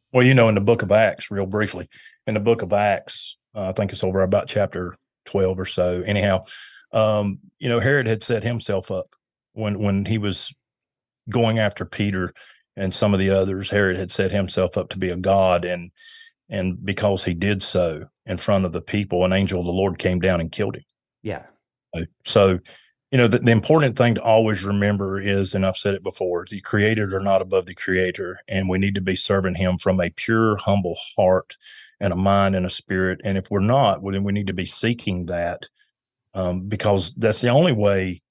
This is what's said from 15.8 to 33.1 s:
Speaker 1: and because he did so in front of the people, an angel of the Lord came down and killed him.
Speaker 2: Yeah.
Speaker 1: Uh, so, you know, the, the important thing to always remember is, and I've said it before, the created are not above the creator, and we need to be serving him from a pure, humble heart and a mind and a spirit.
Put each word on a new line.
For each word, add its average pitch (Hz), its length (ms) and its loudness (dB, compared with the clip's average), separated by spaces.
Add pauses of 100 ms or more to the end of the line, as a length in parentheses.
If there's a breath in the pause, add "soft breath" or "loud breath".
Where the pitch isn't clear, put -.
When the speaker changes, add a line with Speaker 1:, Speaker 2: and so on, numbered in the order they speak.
Speaker 1:
and 92 340 -4
because 98 400 -2
he 92 80 -2
did 98 300 -2
so 82 420 -2 (220)
in 90 100 -6
front 98 300 0
of 82 60 -6
the 87 80 -6
people, 98 440 -2
an 92 80 2
angel 95 280 0
of 85 60 -4
the 87 60 -4
Lord 92 260 -2
came 90 220 0
down 90 200 0
and 82 120 -8
killed - 240 -6
him. - 80 -18 (380)
Speaker 2:
Yeah. 98 240 -10 (480)
Speaker 1:
Uh, 85 80 -6 (220)
so, 95 360 4 (500 loud breath)
you 131 80 2
know, 123 100 6
the, 117 120 2
the 117 120 6
important 131 460 4
thing 120 160 4
to - 80 -4
always 110 420 2
remember 101 560 0
is, 98 340 0
and 95 120 0
I've 95 100 0
said 98 180 -2
it 90 80 -6
before, 90 460 -4
the 98 120 -12
created 107 520 0
are 95 80 -2
not 98 220 4
above 92 240 0
the 90 80 -14
creator, 92 640 -2 (100)
and 95 200 0
we 92 100 0
need 98 160 0
to 101 60 -2
be 92 160 -2
serving 95 400 0
him 92 200 0
from 92 240 0
a 85 100 -2
pure, 113 460 0
humble 98 400 -2 (200)
heart 92 400 2 (440 loud breath)
and 98 120 0
a 87 40 -4
mind 98 400 2
and 90 80 0
a 90 60 -4
spirit. 92 540 -4